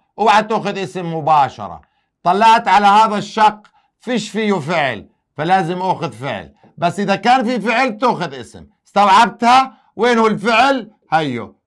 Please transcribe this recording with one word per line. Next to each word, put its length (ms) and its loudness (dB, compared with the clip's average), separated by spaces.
اوعى 240 2
تأخذ 360 -4
اسم 360 -8
مباشرة. 680 -2
طلعت 460 2
على 180 4
هذا 320 2
الشق 440 -2
فيش 300 -6
فيه 220 -2
فعل، 560 -4
فلازم 460 -2
أخذ 300 -4
فعل. 420 -12
بس 220 -4
إذا 160 -2
كان 280 0
في 160 -4
فعل 380 -2
تأخذ 360 -2
اسم. 320 -18
استوعبتها؟ 880 4
وين 220 0
هو 80 4
الفعل؟ 640 0
هيو. 560 -4